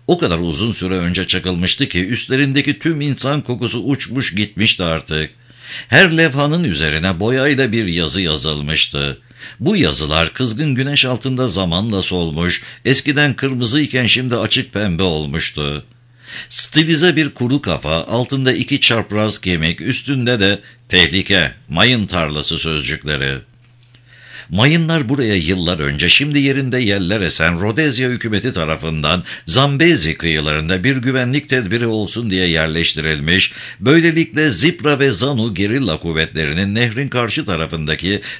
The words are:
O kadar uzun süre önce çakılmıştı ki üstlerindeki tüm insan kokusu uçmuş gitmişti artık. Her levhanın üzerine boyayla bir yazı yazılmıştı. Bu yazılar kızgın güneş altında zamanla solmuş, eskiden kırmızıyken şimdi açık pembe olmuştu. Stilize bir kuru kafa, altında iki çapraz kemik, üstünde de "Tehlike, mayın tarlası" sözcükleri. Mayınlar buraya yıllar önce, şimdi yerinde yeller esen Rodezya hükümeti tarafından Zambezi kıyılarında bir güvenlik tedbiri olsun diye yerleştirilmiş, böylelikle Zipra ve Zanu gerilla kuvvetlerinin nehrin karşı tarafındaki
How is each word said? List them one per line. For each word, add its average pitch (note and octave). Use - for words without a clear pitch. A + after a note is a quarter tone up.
O F3
kadar G#2
uzun F2
süre F#2+
önce F2
çakılmıştı F2+
ki F2+
üstlerindeki C3+
tüm D#3+
insan C#3+
kokusu A#2
uçmuş A#2+
gitmişti G2+
artık. D#2
Her E3
levhanın D3+
üzerine D#2+
boyayla C3
bir A2+
yazı E2+
yazılmıştı. D2+
Bu F3+
yazılar D#2
kızgın C3
güneş C3+
altında B2+
zamanla F#2
solmuş, E2+
eskiden C#3
kırmızıyken C3
şimdi B2
açık A2+
pembe F#2+
olmuştu. D2+
Stilize D#3+
bir D3+
kuru B2+
kafa, D#2
altında B2+
iki A#2+
çapraz G#2+
kemik, E2+
üstünde B2
de F#2+
"Tehlike, F2+
mayın G#2
tarlası" D2+
sözcükleri. C#2+
Mayınlar D#3
buraya A#2+
yıllar F2
önce, D2
şimdi C#3+
yerinde C3+
yeller G2+
esen E2+
Rodezya B2
hükümeti A#2
tarafından D#2+
Zambezi C#3
kıyılarında D#2
bir C3+
güvenlik C3
tedbiri A#2
olsun A2
diye F#2
yerleştirilmiş, D#2+
böylelikle D#3+
Zipra D3+
ve C3+
Zanu A2+
gerilla G2+
kuvvetlerinin D#2+
nehrin A#2+
karşı B2
tarafındaki D#2+